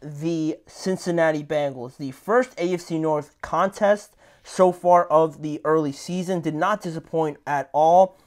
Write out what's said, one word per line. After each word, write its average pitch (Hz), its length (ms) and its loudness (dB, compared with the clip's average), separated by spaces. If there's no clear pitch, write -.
the 156 640 -4
Cincinnati 170 760 -2
Bengals. 139 540 -6
The 135 140 -10
first 240 460 -2
A 175 160 -2
F 175 60 -2
C 165 180 -6
North 156 440 -2
contest 196 760 -2
so 185 300 2
far 175 360 4
of 151 340 2
the 151 240 -6
early 156 260 2
season 175 480 -6
did 151 160 -4
not 190 240 0
disappoint 160 560 -4
at 139 280 -4
all. 175 540 6